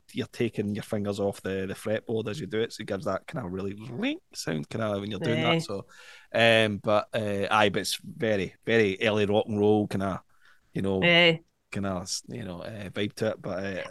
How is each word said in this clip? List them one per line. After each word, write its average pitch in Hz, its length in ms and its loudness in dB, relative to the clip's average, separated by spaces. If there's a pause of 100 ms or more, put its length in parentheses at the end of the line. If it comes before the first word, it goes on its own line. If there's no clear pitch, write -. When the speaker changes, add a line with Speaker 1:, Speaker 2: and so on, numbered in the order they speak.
(120)
Speaker 1:
you're 123 160 -4
taking 107 480 -2
your 104 80 -6
fingers 101 360 -4
off 98 220 -2
the, 95 240 -4
the 95 80 -8
fretboard 110 540 -4
as 101 140 -6
you 92 60 -6
do 104 120 -2
it, 113 140 -2
so - 80 -12
it 104 60 -10
gives 98 180 -4
that 95 220 -2
kinda 135 200 -8
really 95 260 -6 (160)
ring 233 300 -4 (140)
sound 156 360 -6
kinda 107 300 -2
when 101 120 -6
you're 98 100 -6
doing - 180 2
Speaker 2:
Yeah. 165 140 2
Speaker 1:
that. 165 80 2
So, 98 240 -8 (480)
um, 110 500 6
but, 104 300 4
uh, 104 360 0
aye, 107 200 6
but 92 100 0
it's - 240 -4
very, 104 520 -2 (100)
very 110 360 4
early 107 240 4
rock 101 220 4
and 107 120 -2
roll 104 280 6
kinda, 95 340 -2 (520)
you - 80 -4
know, 98 220 0
Speaker 2:
Yeah. 170 340 6 (340)
Speaker 1:
kinda, 95 300 -4
s-, - 260 -8
you 120 160 -8
know, 87 200 -10
uh, 104 260 -10
vibe 104 260 -4
to 110 140 -2
it. - 120 -4
But, 95 220 -6
uh, 98 280 -6